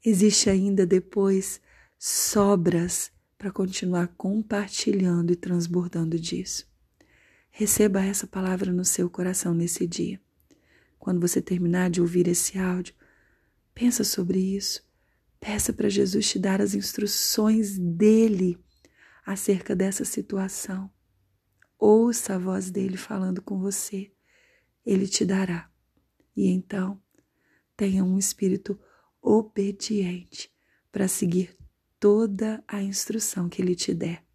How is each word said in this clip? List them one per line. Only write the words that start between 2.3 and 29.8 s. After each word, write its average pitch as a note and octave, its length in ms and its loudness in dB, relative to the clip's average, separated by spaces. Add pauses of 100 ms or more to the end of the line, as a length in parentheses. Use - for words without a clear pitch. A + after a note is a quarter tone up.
pra G3 140 -8
continuar F3+ 640 -2
compartilhando G3 1160 0
e F3 40 2
transbordando F3 840 -2
disso. F3 480 -8 (840)
Receba G#3 520 2
essa G3 240 -2
palavra F#3 460 -2
no F3+ 120 0
seu F3 260 0
coração F3+ 440 -2
nesse E3+ 320 -2
dia. E3+ 340 -6 (760)
Quando F3+ 220 -2
você F3 220 0
terminar F3+ 480 0
de F3 100 0
ouvir F3 280 2
esse F3 300 -2
áudio, F#3 360 -4 (800)
pensa A#3+ 300 2
sobre F#3 340 0
isso. F#3+ 440 -2 (560)
Peça G#3 340 -4
pra G#3+ 160 0
Jesus G3+ 400 2
te - 100 -2
dar F#3+ 220 0
as G3+ 140 0
instruções G#3 1040 0
dele F#3 800 4 (680)
acerca G3 520 -2
dessa F#3+ 280 -2
situação. F#3+ 840 -6 (880)
Ouça A3 560 4
a F#3 40 -2
voz F#3 320 -4
dele F#3+ 260 -4
falando F#3 440 -4
com F#3+ 180 -8
você. G3 540 -6 (720)
Ele F#3+ 220 2
te G3 180 0
dará. F#3 460 -2 (680)
E G3 120 2
então, F#3 520 -4 (760)
tenha F#3+ 280 2
um F#3 140 2
espírito G3 600 -2 (420)
obediente G3 1300 -2 (400)